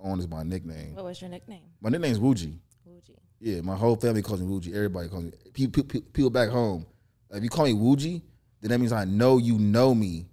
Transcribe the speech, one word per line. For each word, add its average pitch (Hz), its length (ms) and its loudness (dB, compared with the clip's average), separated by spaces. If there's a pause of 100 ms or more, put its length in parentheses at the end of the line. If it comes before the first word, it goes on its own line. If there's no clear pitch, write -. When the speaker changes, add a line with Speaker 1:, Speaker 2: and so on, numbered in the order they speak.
Speaker 1:
on 95 160 -4
as 87 100 -6
my 80 140 -8
nickname. 78 540 -8
Speaker 2:
What 190 100 -10
was 180 120 -12
your 185 120 -14
nickname? 180 320 -18 (180)
Speaker 1:
My 107 80 -4
nickname's 139 300 0
Woogie. 95 400 0 (280)
Speaker 2:
Woogie. 175 300 -20 (240)
Speaker 1:
Yeah, 101 220 -4
my 95 120 -4
whole 113 220 2
family 113 240 0
calls 98 220 -4
me 90 40 -4
Woogie. 90 280 -6
Everybody 92 340 -4
calls 90 160 -8
me. 85 80 -12 (220)
Pe-, 135 140 0
pe-, 139 140 0
pe-, 135 180 -4 (120)
people 135 160 2
back 117 220 2
home, 110 340 0 (460)
like, 104 80 -10
if 104 60 -4
you 120 40 -2
call 151 160 0
me 131 80 4
Woogie, 139 480 2 (400)
then 107 100 -6
that 120 100 2
means 117 120 0
I 104 140 0
know 120 320 6
you 117 200 2
know 113 360 4
me. 90 380 -2